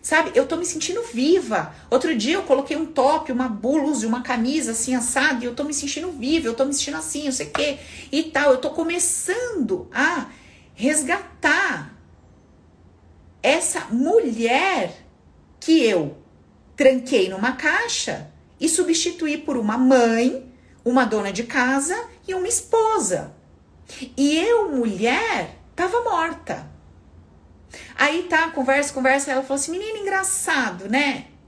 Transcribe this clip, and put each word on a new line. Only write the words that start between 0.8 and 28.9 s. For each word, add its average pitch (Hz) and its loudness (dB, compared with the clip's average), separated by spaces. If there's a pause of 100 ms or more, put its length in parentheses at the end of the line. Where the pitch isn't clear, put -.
viva. 247 0 (140)
Outro 254 2
dia 240 0
eu 381 -2
coloquei 277 0
um 320 -2
top, 285 2
uma 254 -2
blusa, 247 0
uma 240 -2
camisa 247 -2
assim, 254 -2
assada, 254 0
e - -6
eu 240 -6
tô 285 -4
me 302 -6
sentindo 302 -6
viva, 277 -2
eu 226 -2
tô 269 0
me 285 0
sentindo 285 -4
assim, 302 -8
não 269 -2
sei - -6
o - -16
quê, 285 -2 (320)
e 311 0
tal. 285 2
Eu 262 6
tô 285 -2
começando 339 -2
a 294 0 (460)
resgatar 294 0 (1500)
essa 311 2 (100)
mulher 262 2 (540)
que 320 4
eu 160 2 (640)
tranquei 254 4
numa 202 -2
caixa 381 -2 (260)
e 330 0
substituí 330 0
por 285 -4
uma 214 0
mãe, 254 4 (360)
uma 247 4
dona 202 -2
de 220 -4
casa 277 0 (240)
e 381 -6
uma 370 -2
esposa. 403 0 (800)
E 285 2
eu, 415 2
mulher, 240 -2 (180)
tava 381 0
morta. 339 -4 (1300)
Aí 311 2
tá, 330 0
conversa, 277 0